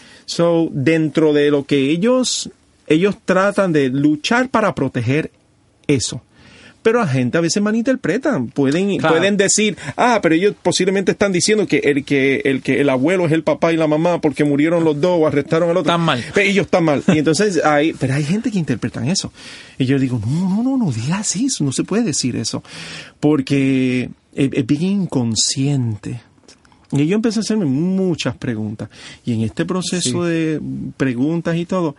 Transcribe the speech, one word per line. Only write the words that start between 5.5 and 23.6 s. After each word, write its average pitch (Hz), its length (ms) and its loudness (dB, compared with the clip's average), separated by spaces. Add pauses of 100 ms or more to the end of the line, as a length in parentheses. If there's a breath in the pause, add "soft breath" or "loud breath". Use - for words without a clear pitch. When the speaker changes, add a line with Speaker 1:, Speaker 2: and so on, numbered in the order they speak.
Speaker 1:
eso. 135 340 0 (640 loud breath)
Pero 226 160 2
la 214 80 0
gente 127 300 0
a 170 40 2
veces 170 200 0
malinterpreta. 226 800 0 (160)
Pueden, 160 420 2
Speaker 2:
Claro. 156 180 2
Speaker 1:
pueden 190 220 2
decir, 202 380 2 (220 loud breath)
"Ah, 233 240 2
pero 160 140 2
ellos 190 280 2
posiblemente 185 480 0
están 202 200 0
diciendo 190 360 2
que 151 100 2
el, 139 260 0
que 135 420 2
el, 131 180 0
que 135 180 0
el 143 80 2
abuelo 160 380 2
es 143 60 0
el 160 100 0
papá 165 280 0
y 165 60 0
la 160 100 2
mamá 160 320 2
porque 151 240 0
murieron 151 400 2
los 151 160 0
dos 175 200 2
o 156 80 4
arrestaron 156 420 0
al 170 80 2
otro". 170 140 0
Speaker 2:
Están 170 100 0
mal. 143 220 0 (100)
Speaker 1:
Pero 202 160 2
ellos 190 160 2
están 180 180 2
mal. 147 240 2
Y 160 120 4
entonces 160 440 2
hay, 151 300 2
pero 131 220 -4
hay 151 80 0
gente 202 280 -2
que 208 80 -2
interpretan 120 480 -4
eso. - 240 -4 (480 loud breath)
Y 135 60 0
yo 139 140 2
digo, 127 260 0
"No, 165 240 -2
no, 202 140 0
no, 269 140 0
no 214 140 0
digas 151 440 -4
eso, 247 280 -2
no 139 80 0
se - 120 -2
puede 220 200 -2
decir 131 320 -2
eso". 117 280 -6 (560 loud breath)
Porque 135 880 0 (240)